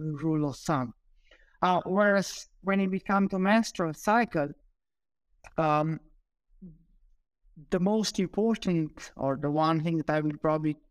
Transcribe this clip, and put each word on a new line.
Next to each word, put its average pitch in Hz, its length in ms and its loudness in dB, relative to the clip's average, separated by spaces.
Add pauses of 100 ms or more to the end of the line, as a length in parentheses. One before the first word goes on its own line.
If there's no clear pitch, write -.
(220)
rule 156 280 0
of 127 80 -6
thumb. 131 360 -4 (680)
Uh, 180 240 2
whereas 202 600 2 (160)
when 190 160 0
it 190 260 -2
comes 196 260 2
to 190 80 -2
menstrual 190 540 0
cycle, 208 560 0 (1080)
um, 156 420 0 (1700)
the 190 100 0
most 208 400 0
important, 185 960 -2
or 135 260 -2
the 147 100 -2
one 156 320 2
thing 170 140 0
that 151 120 -2
I 156 100 0
would 151 220 -2
probably, 156 340 0 (160)